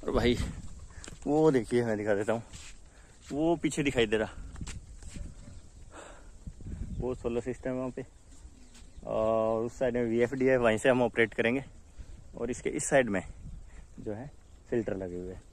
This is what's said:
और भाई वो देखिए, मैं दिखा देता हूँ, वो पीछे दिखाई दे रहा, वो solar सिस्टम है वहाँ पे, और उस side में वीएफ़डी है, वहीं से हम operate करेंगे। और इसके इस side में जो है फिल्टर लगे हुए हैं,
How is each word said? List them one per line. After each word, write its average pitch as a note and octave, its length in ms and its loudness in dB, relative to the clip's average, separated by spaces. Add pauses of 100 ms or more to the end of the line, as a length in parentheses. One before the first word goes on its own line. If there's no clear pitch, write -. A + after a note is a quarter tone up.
और - 80 -2
भाई A#2+ 240 4 (920)
वो D#3 240 6
देखिए, A#2+ 340 4
मैं A2+ 120 2
दिखा G#2 180 2
देता G#2+ 180 2
हूँ, A2+ 100 0 (840)
वो D#3+ 300 2
पीछे D#3 260 0
दिखाई B2+ 240 4
दे A2 100 2
रहा, G#2+ 140 2 (2750)
वो B2 160 -2
solar A#2+ 260 -2
सिस्टम B2+ 300 -4
है B2+ 60 -2
वहाँ B2+ 140 -4
पे, C3 140 -8 (1000)
और A2 580 2
उस B2 140 -6
side B2+ 160 0
में B2 100 2
वीएफ़डी A#2+ 420 4
है, C3 120 8
वहीं A2+ 200 4
से C#3 100 4
हम B2+ 140 6
operate A2+ 320 4
करेंगे। A#2+ 300 2 (720)
और A#2+ 140 -4
इसके - 200 -4
इस - 180 -2
side C3 220 6
में F#2+ 120 2 (800)
जो A2 120 -6
है B2 180 -10 (400)
फिल्टर G#2+ 260 0
लगे F2+ 200 -6
हुए F2+ 180 -8
हैं, - 80 -14 (100)